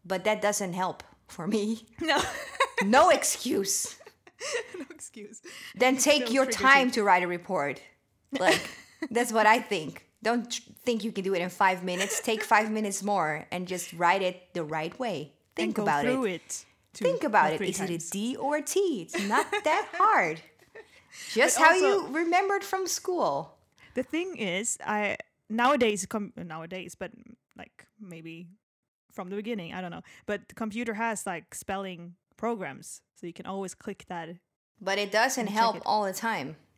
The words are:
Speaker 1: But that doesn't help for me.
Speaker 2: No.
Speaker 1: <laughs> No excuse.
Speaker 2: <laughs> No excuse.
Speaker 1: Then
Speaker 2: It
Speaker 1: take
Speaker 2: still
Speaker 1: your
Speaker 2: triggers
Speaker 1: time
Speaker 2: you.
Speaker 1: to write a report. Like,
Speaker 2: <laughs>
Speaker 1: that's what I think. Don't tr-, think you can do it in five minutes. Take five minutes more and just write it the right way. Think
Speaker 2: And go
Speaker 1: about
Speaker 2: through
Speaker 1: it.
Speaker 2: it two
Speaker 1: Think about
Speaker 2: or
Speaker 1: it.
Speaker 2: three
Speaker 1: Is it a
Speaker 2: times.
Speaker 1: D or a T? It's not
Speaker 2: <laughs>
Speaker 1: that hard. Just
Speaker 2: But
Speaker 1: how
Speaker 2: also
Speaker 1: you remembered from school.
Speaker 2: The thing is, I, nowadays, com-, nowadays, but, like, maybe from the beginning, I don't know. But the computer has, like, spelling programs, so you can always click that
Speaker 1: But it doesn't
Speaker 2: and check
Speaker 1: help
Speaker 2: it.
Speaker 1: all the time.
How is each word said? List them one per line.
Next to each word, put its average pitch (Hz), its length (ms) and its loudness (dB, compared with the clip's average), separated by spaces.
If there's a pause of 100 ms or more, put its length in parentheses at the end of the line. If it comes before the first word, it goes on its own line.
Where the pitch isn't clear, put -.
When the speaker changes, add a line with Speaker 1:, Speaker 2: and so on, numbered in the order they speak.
Speaker 1:
But 185 180 -4
that 214 180 0
doesn't 202 320 0
help 180 300 -4 (240)
for - 200 -10
me. 214 380 -2 (160)
Speaker 2:
No. 330 240 2
Speaker 1:
<laughs> - 580 -4
No 262 260 8
excuse. - 880 0 (440)
Speaker 2:
<laughs> 494 400 -8
No 277 100 -10
excuse. - 520 -18 (340)
Speaker 1:
Then 254 200 4
Speaker 2:
It 262 60 -2
Speaker 1:
take 294 220 6
Speaker 2:
still 233 100 -2
Speaker 1:
your 269 120 4
Speaker 2:
triggers 254 160 -4
Speaker 1:
time 269 260 8
Speaker 2:
you. 254 60 0
Speaker 1:
to 220 100 0
write 180 200 6
a 180 40 -2
report. 175 520 -4 (600)
Like, - 200 4 (280)
Speaker 2:
<laughs> - 240 -12
Speaker 1:
that's 240 200 0
what 214 140 4
I 220 140 8
think. 165 480 -6 (160)
Don't 233 280 0
tr-, - 100 -8 (240)
think 226 180 0
you 220 80 -4
can 190 120 -6
do 190 120 0
it 170 60 0
in 180 80 -2
five 185 340 2
minutes. 185 380 -2
Take 220 220 0
five 214 280 4
minutes 214 320 -4
more 170 480 -2
and 180 160 -6
just 180 260 -8
write 175 300 4
it 180 300 -6
the 175 100 -4
right 156 360 -6
way. 175 340 -6 (220)
Think - 140 -2
Speaker 2:
And 220 60 -4
go - 80 0
Speaker 1:
about 151 220 2
Speaker 2:
through 254 200 0
Speaker 1:
it. 180 160 -4
Speaker 2:
it - 240 -12 (280)
two - 120 -8
Speaker 1:
Think 523 180 2
about 202 280 6
Speaker 2:
or - 20 -2
Speaker 1:
it. 160 40 -2
Speaker 2:
three 185 120 0
Speaker 1:
Is 175 100 -4
it 196 60 -2
a - 20 -4 (100)
Speaker 2:
times. 165 120 -10
Speaker 1:
D 220 260 -4
or 294 220 -2
a 311 60 -2
T? 330 400 0
It's - 240 -6
not 285 240 2
Speaker 2:
<laughs> 403 120 -2
Speaker 1:
that 330 300 2
hard. 302 480 2 (920)
Just 240 240 4
Speaker 2:
But 277 80 6
Speaker 1:
how 330 80 10
Speaker 2:
also 370 140 6
Speaker 1:
you 403 260 2
remembered 370 500 2
from 381 240 -4
school. 185 680 -2 (360)
Speaker 2:
The 254 100 -2
thing 339 340 -4
is, 196 480 -4
I, 208 320 -2 (320)
nowadays, 226 580 2
com-, 208 280 -6
nowadays, 170 600 -12
but, 185 160 -12 (460)
like, - 280 -20 (140)
maybe 165 480 -16 (640)
from 185 180 -12
the 190 60 -8
beginning, 202 380 -8
I 185 80 -8
don't 180 100 -8
know. 165 100 -12 (240)
But 208 240 -6
the - 60 -20
computer 226 400 -6
has, 220 320 -4
like, 170 260 -8
spelling 180 600 -10 (220)
programs, 190 640 -8 (140)
so - 120 -14
you 170 60 -12
can - 120 -16
always 190 300 -8
click - 320 -12
that 170 220 -10 (500)
Speaker 1:
But 196 200 0
it 202 120 -2
doesn't 247 300 2
Speaker 2:
and 180 80 -2
check 208 100 -2
Speaker 1:
help 226 180 4
Speaker 2:
it. - 80 -12
Speaker 1:
all 214 200 2
the 190 80 -2
time. 180 420 -4 (220)